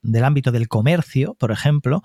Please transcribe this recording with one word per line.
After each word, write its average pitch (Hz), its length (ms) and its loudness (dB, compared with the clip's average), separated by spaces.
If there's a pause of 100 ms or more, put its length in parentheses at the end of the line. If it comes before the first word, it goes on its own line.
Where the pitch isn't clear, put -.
del 113 220 0
ámbito 139 280 0
del 113 160 0
comercio, 147 680 0
por - 160 -2
ejemplo, 147 540 0